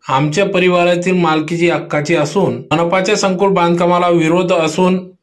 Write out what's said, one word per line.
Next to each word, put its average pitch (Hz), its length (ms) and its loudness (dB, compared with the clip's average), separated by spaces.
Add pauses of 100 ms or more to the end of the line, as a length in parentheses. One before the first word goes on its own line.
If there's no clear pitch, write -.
आमच्या 151 380 0
परिवारातील 180 680 2
मालकीची 165 560 0
हक्काची 151 440 -2
असून, 147 560 -2
मनपाच्या 185 460 0
संकुल 190 340 0
बांधकामाला 175 580 0
विरोध 175 440 2
असून 180 580 0 (120)